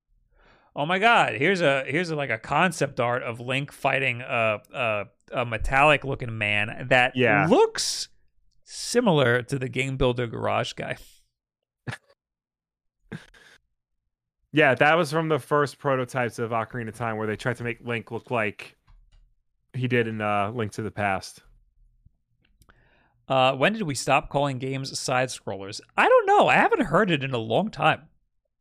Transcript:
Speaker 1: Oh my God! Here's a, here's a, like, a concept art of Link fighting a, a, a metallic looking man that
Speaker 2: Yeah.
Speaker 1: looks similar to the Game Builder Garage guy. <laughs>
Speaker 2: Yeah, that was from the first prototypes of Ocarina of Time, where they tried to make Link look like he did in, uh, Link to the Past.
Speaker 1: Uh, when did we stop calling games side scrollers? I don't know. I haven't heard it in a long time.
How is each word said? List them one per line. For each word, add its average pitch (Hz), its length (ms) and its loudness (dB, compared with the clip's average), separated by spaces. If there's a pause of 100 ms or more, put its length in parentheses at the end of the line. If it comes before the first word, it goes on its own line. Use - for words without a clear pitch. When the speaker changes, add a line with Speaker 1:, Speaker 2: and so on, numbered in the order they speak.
(760)
Speaker 1:
Oh 143 100 -4
my 185 140 -2
God! 190 340 4
Here's 170 260 0
a, 139 280 2
here's 165 220 -4
a, 160 60 -6
like, 139 140 -4
a 113 80 -4
concept 147 640 -2
art 123 240 -2
of 120 160 -10
Link 127 320 -4
fighting 135 500 -2
a, 113 360 0 (140)
a, 107 320 -4 (280)
a 123 120 -2
metallic 135 600 2
looking 120 340 -8
man 104 520 -2
that 127 260 4
Speaker 2:
Yeah. 110 320 4
Speaker 1:
looks 427 600 2 (540)
similar 143 800 2
to 139 160 -6
the 131 100 -6
Game 131 280 -4
Builder 123 320 0
Garage 110 460 -4
guy. - 220 -10 (920)
<laughs> - 80 -10 (2500)
Speaker 2:
Yeah, 143 220 4
that 147 220 4
was 165 160 0
from 160 160 -2
the 156 100 2
first 147 400 -2
prototypes 127 600 -4
of 113 100 -4
Ocarina 113 380 -6
of 104 80 -14
Time, 113 200 -6
where 107 120 -4
they 107 80 -4
tried 120 220 -4
to 120 60 -10
make 117 220 -8
Link 117 240 -6
look 113 220 -10
like 107 440 -4 (1000)
he 127 120 -4
did 120 220 2
in, 110 120 -6
uh, 104 320 0
Link 113 200 -6
to 113 100 -10
the 104 80 -6
Past. 98 520 -4 (1900)
Speaker 1:
Uh, 131 260 4
when 143 200 2
did 226 80 -6
we 147 120 -4
stop 143 340 0
calling 139 300 -2
games 135 400 -8
side 127 300 -2
scrollers? 98 520 -10 (160)
I 233 120 4
don't 494 180 4
know. 392 220 6
I 127 60 6
haven't 339 320 4
heard 175 260 2
it 139 100 0
in 135 100 -6
a 123 60 0
long 117 320 0
time. 151 380 0 (520)